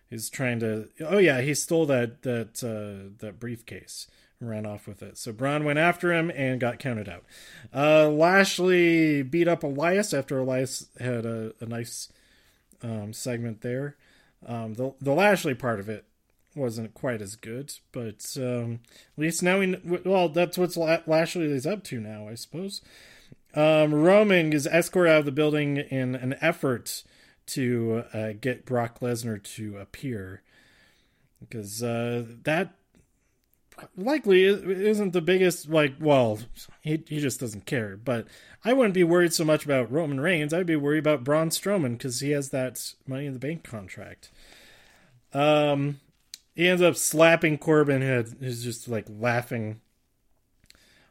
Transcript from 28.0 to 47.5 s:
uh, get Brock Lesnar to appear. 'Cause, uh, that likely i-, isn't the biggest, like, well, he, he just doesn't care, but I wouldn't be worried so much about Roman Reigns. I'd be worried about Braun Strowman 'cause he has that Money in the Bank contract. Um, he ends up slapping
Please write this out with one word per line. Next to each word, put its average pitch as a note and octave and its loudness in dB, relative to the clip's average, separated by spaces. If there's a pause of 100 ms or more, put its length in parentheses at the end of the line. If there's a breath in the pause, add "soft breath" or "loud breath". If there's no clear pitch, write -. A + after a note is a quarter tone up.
uh, A2 -6
get B2 -4
Brock A#2+ -2
Lesnar A#2 -4 (140)
to G#2 -10
appear. G2 -10 (1080 soft breath)
'Cause, G#2+ -10
uh, A#2+ -4 (180)
that D#3+ -2 (1200)
likely G3 4
i-, G3+ 6
isn't G3 0
the F3+ 0
biggest, F3+ 2
like, D3+ 2
well, C3 4 (420)
he, D#3 -4
he D3+ -6
just C3+ -4
doesn't G#2+ -10
care, G#2+ -6
but A#2 -4 (380 loud breath)
I A3 2
wouldn't B3 4
be F#3 4
worried E3+ 4
so E3+ 0
much D#3 2
about C3 0
Roman C#3+ -2
Reigns. D3+ 0
I'd F3+ 0
be E3 2
worried D3 0
about D3 2
Braun D#3 2
Strowman D#3+ -2
'cause B2 -6
he C#3 -2
has C#3+ -2
that C3 -6 (120)
Money C3+ -8
in C#3 -6
the B2+ -8
Bank D#3 -8
contract. F#2+ -16 (1040 soft breath)
Um, C#3+ 2 (540)
he E3+ 2
ends F3+ 4
up E3+ 4
slapping D#3+ 4